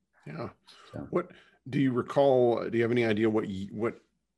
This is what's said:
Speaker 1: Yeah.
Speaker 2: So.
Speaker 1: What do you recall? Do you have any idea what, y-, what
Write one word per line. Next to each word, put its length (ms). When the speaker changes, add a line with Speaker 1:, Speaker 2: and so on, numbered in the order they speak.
Speaker 1:
Yeah. 240
Speaker 2:
So. 200
Speaker 1:
What 200
do 100
you 120
recall? 760
Do 80
you 80
have 80
any 140
idea 240
what, 160
y-, 260
what 280